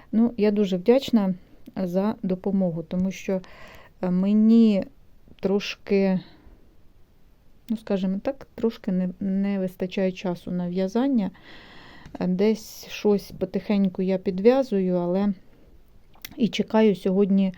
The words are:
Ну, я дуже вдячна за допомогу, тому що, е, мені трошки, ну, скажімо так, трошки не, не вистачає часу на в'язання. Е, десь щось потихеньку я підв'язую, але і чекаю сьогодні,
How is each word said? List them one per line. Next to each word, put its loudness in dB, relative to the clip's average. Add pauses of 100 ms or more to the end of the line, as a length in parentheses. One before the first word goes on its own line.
(120)
Ну, 2
я 2
дуже 2
вдячна 2 (420)
за -2
допомогу, -2
тому -2
що, -4 (600)
е, -2
мені 4 (560)
трошки, 0 (1500)
ну, -2
скажімо -2
так, -8
трошки -4
не, 0 (100)
не -2
вистачає -4
часу -6
на -4
в'язання. 0 (880)
Е, -2
десь -2
щось -2
потихеньку -2
я 0
підв'язую, 2
але 0 (1040)
і 2
чекаю 2
сьогодні, 0